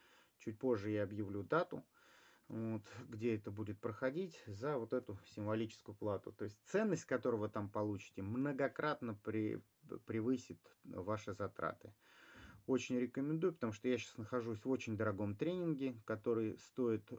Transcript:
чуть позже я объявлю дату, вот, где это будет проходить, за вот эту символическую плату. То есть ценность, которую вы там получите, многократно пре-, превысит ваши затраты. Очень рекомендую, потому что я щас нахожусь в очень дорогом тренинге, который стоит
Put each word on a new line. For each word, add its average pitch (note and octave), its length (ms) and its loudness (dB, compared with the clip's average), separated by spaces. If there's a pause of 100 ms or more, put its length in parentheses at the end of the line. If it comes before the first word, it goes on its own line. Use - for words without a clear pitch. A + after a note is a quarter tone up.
(380)
чуть A2 220 -6
позже G#2+ 320 4
я G#2+ 120 4
объявлю G2+ 400 -2
дату, - 400 2 (640)
вот, A2+ 360 -2 (240)
где A2+ 280 0
это G#2 140 -6
будет G#2 300 -4
проходить, C#3 680 -2
за A#2+ 320 -2
вот A2+ 140 -4
эту B2 260 -2 (180)
символическую G#2+ 600 -2
плату. G2+ 380 -2
То - 100 -8
есть G#2 220 -6
ценность, G3 400 2
которую B2 340 2
вы G#2+ 100 2
там G2+ 200 -2
получите, G#2 520 -2
многократно C3 920 0
пре-, G#2+ 480 0 (440)
превысит A2 540 0 (240)
ваши G2 500 -4
затраты. - 600 -4 (760)
Очень B2+ 320 2
рекомендую, D3+ 540 2
потому A#2 180 -2
что A#2 160 -4
я B2+ 100 6
щас - 200 -6
нахожусь A2+ 480 -2
в C3 40 0
очень B2 280 0
дорогом G#2 380 2
тренинге, D3+ 600 0 (100)
который A2 540 2
стоит A2+ 600 0